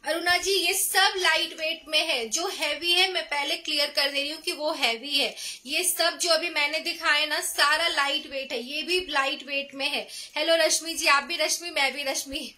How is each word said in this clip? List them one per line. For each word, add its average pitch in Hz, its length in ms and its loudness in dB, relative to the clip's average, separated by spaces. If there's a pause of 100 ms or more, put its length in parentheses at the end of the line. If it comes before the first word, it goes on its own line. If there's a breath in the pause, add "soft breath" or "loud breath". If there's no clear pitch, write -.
अरुणा 339 320 2
जी? 359 140 0
ये 370 240 2
सब 403 420 4
लाइट 330 360 2
वेट 320 360 -6
में 311 180 2
है, 254 220 0
जो 330 200 -2
हैवी 320 440 -2
है 370 200 4
मैं 330 120 -2
पहले 320 320 -2
क्लियर 294 340 -2
कर 285 200 0
दे 277 100 -2
रही 285 100 -4
हूँ 311 100 -8
कि 349 120 -4
वो 302 200 -2
हैवी 277 460 -2
है। 226 180 0 (300 loud breath)
ये 311 180 -2
सब 330 340 0
जो 339 120 0
अभी 320 200 2
मैंने 302 280 -2
दिखाए 311 480 0
ना, 302 140 -2
सारा 320 480 2
लाइट 302 380 0
वेट 269 260 -6
है, 262 100 -4
ये 285 200 -6
भी 349 280 0
लाइट 285 320 0
वेट 277 320 -6
में 269 140 -2
है। 233 200 -2 (280 loud breath)
हेलो 320 180 4
रश्मि 320 400 2
जी, 311 120 -2
आप 285 180 6
भी 311 120 -4
रश्मि, 339 340 -2
मैं 277 220 0
भी 285 100 -8
रश्मि। 277 560 -4